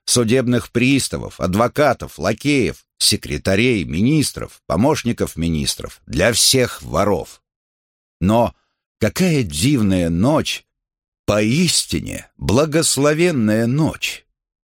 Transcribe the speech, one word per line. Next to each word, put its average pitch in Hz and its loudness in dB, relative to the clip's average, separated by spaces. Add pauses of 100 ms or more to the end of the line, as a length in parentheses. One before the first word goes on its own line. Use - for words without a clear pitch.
судебных 120 0
приставов, 120 -2
адвокатов, 113 -2
лакеев, 107 -2 (120)
секретарей, 98 0
министров, 101 -2
помощников 117 -2
министров, 82 -4
для 113 0
всех - 0
воров. 90 -2 (800)
Но... 104 2 (480)
Какая 156 0
дивная 95 0
ночь, 101 0 (600)
поистине 107 0
благословенная 139 2
ночь, - -2 (400)